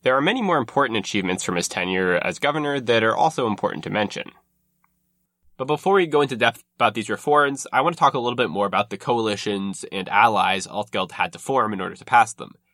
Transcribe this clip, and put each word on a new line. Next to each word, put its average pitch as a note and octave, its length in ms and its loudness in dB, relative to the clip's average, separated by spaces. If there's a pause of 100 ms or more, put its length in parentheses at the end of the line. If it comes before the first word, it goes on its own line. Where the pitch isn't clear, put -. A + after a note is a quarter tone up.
there B2+ 120 4
are C#3 60 4
many A3 220 0
more F3 160 2
important A#2 400 0
achievements F#2 440 -2
from F2+ 120 -4
his E2+ 120 -2
tenure F#2 480 0
as F2 240 -2
governor D3 400 -2
that A#2 240 2
are A2+ 140 2
also C#3 300 0
important - 360 -4
to G2 60 -8
mention. G2+ 420 -4 (1300)
But - 80 -6
before D3+ 300 2
we F#3 100 4
go D3 160 2
into C3 160 0
depth A#2 260 0 (140)
about A2+ 160 2
these A2+ 160 -4
reforms, C#3+ 640 0
I B2+ 80 4
want E3 140 0
to - 40 -20
talk C#3+ 140 4
a C3+ 60 -2
little A#2+ 180 -2
bit A2+ 140 0
more G2 160 0
about F#2+ 240 0
the G2+ 60 -8
coalitions G#2 920 -2
and F#2+ 160 -6
allies G2 600 2
Altgeld G2 460 -6
had F2 200 -4
to - 60 -16
form A#2 340 0
in F#2+ 80 -6
order F#2 140 -8
to - 100 -20
pass A#2+ 260 4
them. - 220 -16 (200)